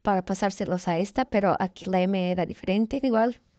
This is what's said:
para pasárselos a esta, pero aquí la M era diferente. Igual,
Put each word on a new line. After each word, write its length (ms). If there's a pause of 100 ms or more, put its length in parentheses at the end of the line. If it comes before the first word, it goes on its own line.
para 240
pasárselos 640
a 100
esta, 280
pero 320
aquí 260
la 160
M 300
era 160
diferente. 560
Igual, 360 (200)